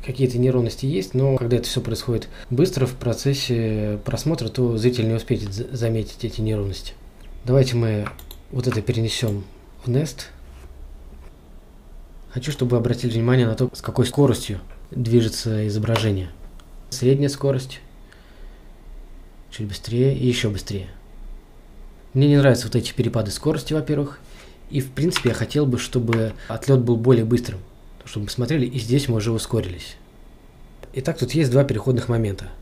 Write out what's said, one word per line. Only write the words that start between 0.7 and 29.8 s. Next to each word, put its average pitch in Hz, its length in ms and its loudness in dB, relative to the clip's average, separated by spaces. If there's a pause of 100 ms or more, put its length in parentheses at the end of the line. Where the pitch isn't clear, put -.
есть, 139 300 -2
но 131 240 2
когда 120 180 2
это 110 100 0
всё - 140 -2
происходит 113 480 -4 (220)
быстро 131 340 2
в 127 80 -2
процессе 113 1120 0
просмотра, 147 440 -2
то 120 280 0
зритель 117 320 2
не 113 60 2
успеет 104 360 -2
за-, 117 240 -6
заметить 113 500 -2
эти 110 180 -4
неровности. 104 500 -2 (540)
Давайте 131 300 4
мы 107 300 0 (440)
вот 127 160 -2
это 110 160 0
перенесём 107 600 -2 (380)
в - 60 -4
Nest. 139 360 -2 (2000)
Хочу, 127 200 -6
чтобы 123 200 0
вы 123 60 4
обратили 117 340 0
внимание 120 340 4
на 110 80 0
то, 127 180 0
с - 80 -14
какой 123 240 0
скоростью 135 560 2 (300)
движется 113 760 2
изображение. 107 600 0 (600)
Средняя 139 400 2
скорость, - 500 -2 (1700)
чуть 107 180 -8
быстрее 120 460 0
и 131 120 0
ещё 120 240 2
быстрее. 98 400 -6 (1200)
Мне 139 160 6
не 143 80 8
нравятся 135 300 6
вот 104 100 -2
эти - 160 0
перепады 110 380 0
скорости, 151 420 -2
во-первых. 143 480 -2 (500)
И, 143 100 -2
в 127 100 -6
принципе, 139 400 2
я 110 40 0
хотел 147 320 0
бы, 120 120 2
чтобы 113 540 0 (160)
отлёт 127 320 4
был 120 160 4
более 113 300 6
быстрым, 113 340 0 (460)
чтобы - 160 -6
мы 104 60 -6
посмотрели, 127 360 0
и 123 140 -4
здесь 120 280 2
мы 117 100 2
уже 110 140 0
ускорились. 104 680 -4 (1000)